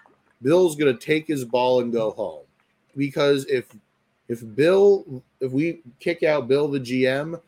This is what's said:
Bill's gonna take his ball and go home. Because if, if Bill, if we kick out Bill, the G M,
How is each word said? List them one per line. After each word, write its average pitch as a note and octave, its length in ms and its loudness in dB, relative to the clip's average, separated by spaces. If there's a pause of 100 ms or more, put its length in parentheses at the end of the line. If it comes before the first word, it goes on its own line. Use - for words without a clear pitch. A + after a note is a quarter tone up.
(420)
Bill's D#3+ 340 2
gonna D3 180 2
take D#3 340 -4
his C#3+ 160 -4
ball B2+ 380 0
and A#2+ 100 -4
go A2 200 -2
home. E2+ 320 -10 (520)
Because C#3+ 520 0
if, B2+ 180 -2 (640)
if A#2+ 140 -8 (120)
Bill, F#3+ 680 2 (180)
if C3 100 -4
we E3 300 -2 (180)
kick E3+ 240 -4
out D3 240 0
Bill, C#3+ 220 2
the C#3 100 -2
G B2+ 260 -2
M, D3 320 -2 (100)